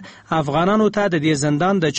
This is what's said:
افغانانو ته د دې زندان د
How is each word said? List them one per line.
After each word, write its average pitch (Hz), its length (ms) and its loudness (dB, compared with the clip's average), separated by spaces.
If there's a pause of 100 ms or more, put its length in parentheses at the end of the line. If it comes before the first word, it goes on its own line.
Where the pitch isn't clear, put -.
(400)
افغانانو 180 500 2
ته 208 180 -2
د 175 80 -2 (100)
دې 156 80 2 (100)
زندان 170 400 0
د 147 160 0